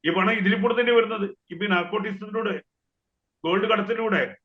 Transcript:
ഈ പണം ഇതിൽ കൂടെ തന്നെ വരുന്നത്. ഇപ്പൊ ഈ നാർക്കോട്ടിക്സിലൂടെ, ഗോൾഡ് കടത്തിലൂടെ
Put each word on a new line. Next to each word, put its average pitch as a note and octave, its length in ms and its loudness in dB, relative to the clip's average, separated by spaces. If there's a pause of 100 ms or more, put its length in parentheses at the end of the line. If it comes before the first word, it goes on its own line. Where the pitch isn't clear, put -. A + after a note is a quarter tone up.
ഈ E3 40 2
പണം F#3+ 220 2
ഇതിൽ G3+ 300 2
കൂടെ A#3+ 180 2
തന്നെ A#3+ 120 2
വരുന്നത്. A3 380 2 (200)
ഇപ്പൊ F3 160 -6
ഈ - 20 -4
നാർക്കോട്ടിക്സിലൂടെ, G3+ 920 -2 (800)
ഗോൾഡ് G3 240 2
കടത്തിലൂടെ G#3 760 0